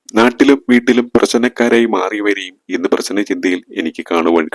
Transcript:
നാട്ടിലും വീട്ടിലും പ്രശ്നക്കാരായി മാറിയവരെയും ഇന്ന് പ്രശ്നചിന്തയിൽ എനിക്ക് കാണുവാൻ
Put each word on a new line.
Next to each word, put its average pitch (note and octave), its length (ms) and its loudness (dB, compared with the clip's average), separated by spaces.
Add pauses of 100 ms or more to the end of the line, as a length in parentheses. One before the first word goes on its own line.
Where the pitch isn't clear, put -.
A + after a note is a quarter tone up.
(140)
നാട്ടിലും B2 540 4
വീട്ടിലും A#2+ 460 2
പ്രശ്നക്കാരായി A#2+ 800 2
മാറിയവരെയും G2 600 -4 (120)
ഇന്ന് F#2 240 -4
പ്രശ്നചിന്തയിൽ F2+ 680 -2 (120)
എനിക്ക് E2 300 -6
കാണുവാൻ E2 500 0